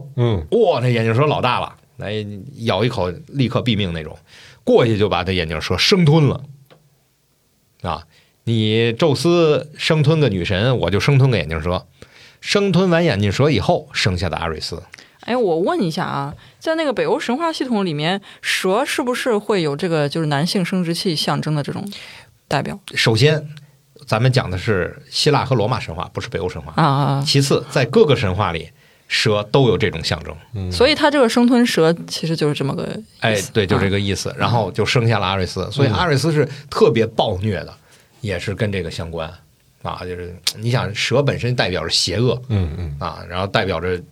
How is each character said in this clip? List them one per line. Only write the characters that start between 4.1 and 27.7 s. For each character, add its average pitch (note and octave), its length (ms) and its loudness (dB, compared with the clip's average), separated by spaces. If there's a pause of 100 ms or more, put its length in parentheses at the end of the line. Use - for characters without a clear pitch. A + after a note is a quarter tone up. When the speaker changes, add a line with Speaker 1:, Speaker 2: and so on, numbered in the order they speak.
Speaker 2:
过 G3 220 4
去 A2+ 120 2
就 G2+ 120 2
把 F2 140 0
那 F#2 100 -2
眼 F2 160 0
镜 D#2+ 100 -4
蛇 F2+ 180 -2
生 F3+ 280 4
吞 D3 220 6
了。 F#2 140 -2 (1400)
啊， D#2+ 220 -6 (400)
你 A2+ 500 2
宙 C#3 220 2
斯 E3+ 600 2
生 D#3 280 0
吞 D#3 160 4
个 C#3 100 4
女 F#2 160 0
神， G#2 320 2
我 E2+ 120 0
就 F#2+ 100 2
生 C#3+ 180 4
吞 C3+ 140 6
个 A2 60 2
眼 D2+ 120 -2
镜 E2 120 -4
蛇。 F2+ 240 -2 (540)
生 G3+ 320 0
吞 F3+ 180 4
完 E3+ 140 4
眼 A2 180 2
镜 G#2 100 2
蛇 C#3+ 200 2
以 A2 80 2
后， D#3 320 0
生 F#2 260 -2
下 F2 120 -2
的 D#2+ 80 -4
阿 E2 100 -4
瑞 D#2+ 120 -6
斯。 E2 220 -10 (380)
Speaker 3:
哎， A#3+ 180 -4
我 F3+ 220 0
问 D4+ 200 0
一 F3 120 0
下 D#3+ 120 -4
啊， C#3 300 -6 (260)
在 D#4+ 140 -4
那 D#4+ 100 -2
个 C#4+ 80 0
北 F3+ 140 0
欧 G#3 140 0
神 B3 180 -2
话 E4 160 -2
系 D#4 100 -6
统 A3+ 220 0
里 E3+ 80 -2
面， D#3+ 260 -2 (220)
蛇 F#3+ 420 0
是 D4 200 -4
不 B3 100 -2
是 A#3+ 240 0
会 G#3 240 0
有 D3 140 -2
这 F3+ 120 -4
个， D3+ 220 0
就 E3 100 -4
是 D#3+ 60 -2
男 D3 200 0
性 F3+ 200 0
生 F#3 180 -2
殖 E3 80 -2
器 E3 240 -2
象 D3 240 -2
征 D3+ 140 -2
的 D3+ 80 0
这 C#3+ 100 -6
种 - 160 -6 (600)
代 C#3 160 -2
表？ - 160 -8 (160)
Speaker 2:
首 A2+ 200 2
先， D3+ 320 2 (600)
咱 A2 120 0
们 B2+ 120 4
讲 G2+ 180 0
的 F#2 80 -6
是 F2+ 420 -2 (120)
希 - 180 0
腊 C3 160 2
和 C3 100 0
罗 G#2 120 2
马 A2+ 120 -2
神 - 140 -10
话， E2+ 180 -8
不 - 80 -8
是 - 80 -8
北 - 120 -6
欧 F2+ 100 -4
神 F2+ 100 -10
话。 D2 160 -14
Speaker 3:
啊， D#3 80 2
啊， C#3+ 200 2 (140)
啊。 C#3 60 -2
Speaker 2:
其 C#3+ 160 2
次， C#3 300 2
在 C3+ 160 2